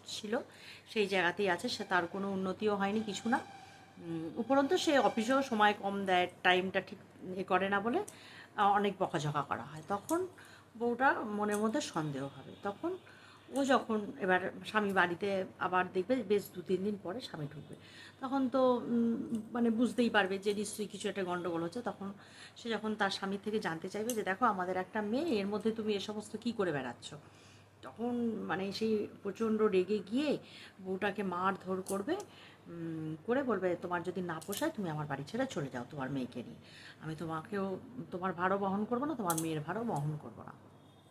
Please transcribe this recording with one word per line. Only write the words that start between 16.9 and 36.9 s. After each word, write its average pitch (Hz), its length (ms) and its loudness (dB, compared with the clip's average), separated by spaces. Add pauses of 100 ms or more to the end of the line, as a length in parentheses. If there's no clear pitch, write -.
পরে 196 180 -6
স্বামী 151 260 -6
ঢুকবে, 147 280 -14 (460)
তখন 262 280 2
তো, 254 260 6
উম, 233 680 0 (100)
মানে 233 180 4
বুঝতেই 226 400 4
পারবে 196 280 4
যে 202 160 0
নিশ্চয়ই 202 340 -4
কিছু 196 220 -6
একটা 190 140 -2
গণ্ডগোল 175 400 -2
হচ্ছে। 170 180 -4
তখন 202 320 -6 (420)
সে - 140 -8
যখন 214 260 -2
তার 208 140 2
স্বামীর 196 340 -2
থেকে 214 160 0
জানতে 175 300 -2
চাইবে 220 240 -2
যে, 214 100 0
"দেখো, 190 220 2
আমাদের 185 320 2
একটা 185 240 -2
মেয়ে, 240 380 0
এর 196 80 0
মধ্যে 214 240 0
তুমি 214 220 -2
এ 196 60 0
সমস্ত 214 420 -6
কী 240 100 0
করে 190 200 2
বেড়াচ্ছ?" 131 420 -4 (680)
তখন 233 500 -2 (160)
মানে 190 240 -2
সেই 220 360 0 (160)
প্রচণ্ড 220 380 0
রেগে 196 380 4 (120)
গিয়ে 262 260 2 (440)
বউটাকে 190 420 -2
মারধর 185 580 0
করবে, 196 340 -2 (520)
উম, 165 480 -6 (100)
করে 262 180 0
বলবে, 185 380 0
"তোমার 175 220 -2
যদি 180 180 -4
না 165 260 -4
পোষায় 285 280 -2
তুমি 190 140 -2
আমার 151 180 -2
বাড়ি 139 200 -4
ছেড়ে 254 180 -2
চলে 156 280 -4
যাও 120 160 -6
তোমার 135 200 -6
মেয়েকে 127 340 -4
নিয়ে। - 140 -14 (440)